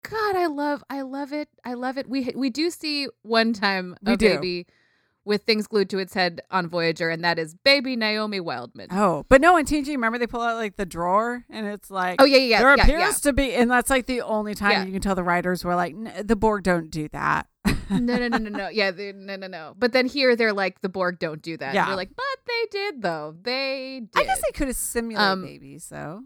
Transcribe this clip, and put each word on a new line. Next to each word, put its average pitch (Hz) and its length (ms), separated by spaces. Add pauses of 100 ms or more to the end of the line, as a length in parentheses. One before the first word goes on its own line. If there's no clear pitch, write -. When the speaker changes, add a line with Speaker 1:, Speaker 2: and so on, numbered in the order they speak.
Speaker 1:
God, 415 340
I 349 100
love, 294 420
I 269 140
love 269 320
it. 302 140 (140)
I 247 120
love 247 240
it. - 100
We, 247 260
we 269 140
do 302 220
see 294 380 (120)
one 226 320
time 190 500
Speaker 2:
We 214 120
Speaker 1:
a - 20
Speaker 2:
do. 214 140
Speaker 1:
baby 175 360 (600)
with 208 180
things 214 220
glued 202 240
to 196 80
its 190 160
head 175 260 (100)
on 185 160
Voyager, 165 440
and 165 140
that 170 140
is 160 160
baby 269 400
Naomi 214 460
Wildman. 123 500
Speaker 2:
Oh, 180 380
but 262 140
no, 349 160
in 285 80
T 285 120
N 285 60
G, 285 80
remember 233 260
they 240 80
pull 233 140
out, 233 160
like, 220 200
the 202 100
drawer, 202 640
and 220 160
it's 208 240
like, 185 300
Speaker 1:
Oh, 269 40
yeah, 277 140
yeah, 240 220
Speaker 2:
there 269 160
Speaker 1:
yeah, 233 60
Speaker 2:
appears 311 180
Speaker 1:
yeah. 349 300
Speaker 2:
to - 40
be, 254 200
and 233 160
that's, 247 200
like, 269 160
the 247 160
only 208 320
time 202 180
Speaker 1:
Yeah. 190 120
Speaker 2:
you 190 80
can 190 100
tell 196 120
the 185 80
writers 175 400
were 175 120
like, 175 200
"N-, 214 320
the 220 100
Borg 208 280
don't 170 260
do 151 180
that." 147 380 (180)
<laughs> - 120 (140)
Speaker 1:
No, 240 260
no, 247 120
no, 233 100
no, 214 120
no. 202 180
Yeah, 196 240
the, 196 200
no, 196 220
no, 190 140
no. 160 280
But 233 160
then 254 140
here 254 300
they're 226 160
like, 190 280
"The 196 80
Borg 180 300
don't 156 240
do 165 140
that." 147 100
And 135 80
Speaker 2:
Yeah. 170 140
Speaker 1:
you're 196 80
like, 190 180
"But 494 100 (220)
they 466 240
did, 392 320
though. 156 400
They 262 580
did." 214 160
Speaker 2:
I - 80
guess 762 220
they 508 60
could 277 160
assimilate 233 520
Speaker 1:
Um, 190 220
Speaker 2:
babies, 143 480
though. 151 360